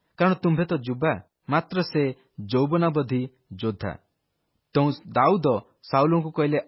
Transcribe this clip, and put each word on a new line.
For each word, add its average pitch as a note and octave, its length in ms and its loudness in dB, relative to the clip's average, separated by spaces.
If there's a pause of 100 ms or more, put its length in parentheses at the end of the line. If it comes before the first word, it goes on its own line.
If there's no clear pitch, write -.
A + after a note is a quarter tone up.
(180)
କାରଣ F#3 160 4
ତୁମ୍ଭେ E3 300 0
ତ E3+ 120 -6
ଯୁବା, B2+ 360 -2 (360)
ମାତ୍ର E3+ 340 -2
ସେ D#3 200 -2 (380)
ଯୌବନାବଧି C3 880 0 (240)
ଯୋଦ୍ଧା।" G2 400 -6 (840)
ତେଣୁ C#3+ 180 2 (140)
ଦାଉଦ D3+ 400 2 (360)
ସାଉଲଙ୍କୁ D#3 480 2
କହିଲେ, D3 380 0